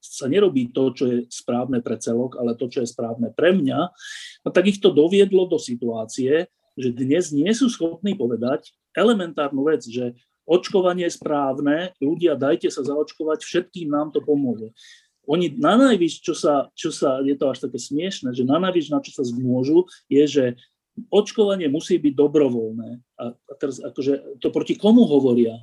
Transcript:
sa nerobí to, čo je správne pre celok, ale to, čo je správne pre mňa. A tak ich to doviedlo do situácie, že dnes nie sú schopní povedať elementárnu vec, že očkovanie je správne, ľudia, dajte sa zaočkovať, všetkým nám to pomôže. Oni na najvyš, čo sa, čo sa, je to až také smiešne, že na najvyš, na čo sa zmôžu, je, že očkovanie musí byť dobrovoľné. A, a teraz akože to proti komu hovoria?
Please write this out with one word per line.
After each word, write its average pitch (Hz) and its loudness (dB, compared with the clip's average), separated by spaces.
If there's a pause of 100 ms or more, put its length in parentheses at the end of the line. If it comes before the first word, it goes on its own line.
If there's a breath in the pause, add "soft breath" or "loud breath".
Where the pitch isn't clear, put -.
sa - -10
nerobí 143 2
to, 135 2
čo 143 -4
je 120 0 (140)
správne 127 -4
pre 113 -4
celok, 120 -4
ale 117 -4
to, 131 -4
čo 120 -4
je 117 -6
správne 117 -6
pre 175 2
mňa. 135 0 (640 loud breath)
A - -6
tak 180 4
ich 202 0
to 190 6
doviedlo 185 4
do 165 0
situácie, 123 -2 (240)
že 127 -2
dnes 139 0
nie 147 0
sú 240 2
schopní 170 -4
povedať 120 -4 (160)
elementárnu 160 0
vec, 151 0
že 123 -6 (320)
očkovanie 180 0
je 156 -6
správne, 147 -2
ľudia, 160 0
dajte 147 0
sa 147 -4
zaočkovať, 151 -4
všetkým 175 -6
nám 147 -4
to 147 -2
pomôže. 120 -2 (560 soft breath)
Oni 165 0
na 170 2
najvyš, 196 4
čo 170 -2
sa, 147 0
čo - -4
sa, 135 -2
je 139 0
to 143 0
až 131 -4
také 135 -8
smiešne, 139 -6
že 127 0
na 139 2
najvyš, 175 0
na 143 0
čo - -14
sa 151 -4
zmôžu, 127 2 (240 loud breath)
je, 143 6
že 135 2 (640 soft breath)
očkovanie 196 2
musí 165 -2
byť 151 2
dobrovoľné. 120 2 (260)
A, 120 -8
a - -20
teraz 135 -8
akože - -6
to 156 0
proti 160 -2
komu 220 6
hovoria? 120 4